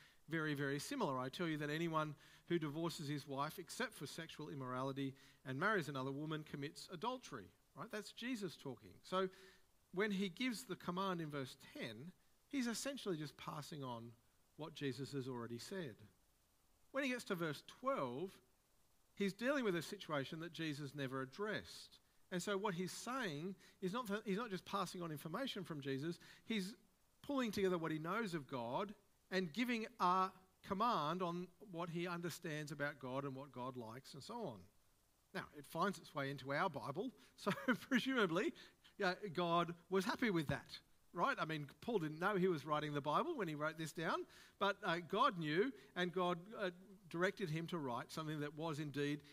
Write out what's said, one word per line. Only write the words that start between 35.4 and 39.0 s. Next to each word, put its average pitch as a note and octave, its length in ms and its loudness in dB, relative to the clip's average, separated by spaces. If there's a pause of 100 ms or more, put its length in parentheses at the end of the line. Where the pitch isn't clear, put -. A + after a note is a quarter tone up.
it C#3+ 80 -12
finds F3+ 320 2
its D#3+ 160 -16
way C#3 160 0
into C#3 240 -2
our F3 160 4
Bible, C#3 400 -4 (140)
<laughs> - 120 -20
so - 140 0 (400)
presumably, A3 640 4 (420)
yeah, F#3 160 4 (220)